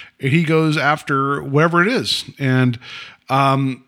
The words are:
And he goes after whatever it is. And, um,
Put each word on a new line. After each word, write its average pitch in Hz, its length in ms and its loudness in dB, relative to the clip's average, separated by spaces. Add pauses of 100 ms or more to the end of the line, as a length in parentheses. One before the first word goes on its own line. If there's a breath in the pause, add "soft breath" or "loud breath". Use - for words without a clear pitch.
(180 loud breath)
And - 140 -2
he 170 100 4
goes 160 340 2
after 143 680 -2
whatever 165 400 2
it 190 60 2
is. 185 360 -2 (140)
And, 127 420 0 (480 loud breath)
um, 135 600 0